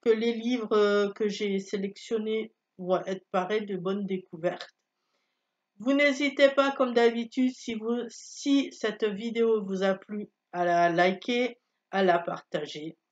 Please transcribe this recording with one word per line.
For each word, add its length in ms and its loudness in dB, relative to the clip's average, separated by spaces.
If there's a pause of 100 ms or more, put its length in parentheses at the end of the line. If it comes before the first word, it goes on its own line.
que 80 -2
les 240 4
livres, 380 -2
euh, 400 4
que 160 -2
j'ai 320 -2
sélectionnés 920 -6 (240)
vont 280 -2
être 260 -6
pareils, 340 -2
de 100 -6
bonnes 300 -4
découvertes. 680 -6 (1040)
Vous 120 -2
n'hésitez 580 4
pas, 220 2
comme 220 0
d'habitude, 600 2
si 220 -8
vous, 320 -4
si 640 -2
cette 320 -4
vidéo 600 0
vous 180 -2
a 120 2
plu, 340 -10 (240)
à 100 -2
la 260 4
liker, 720 0 (320)
à 120 2
la 160 4
partager 760 -8 (140)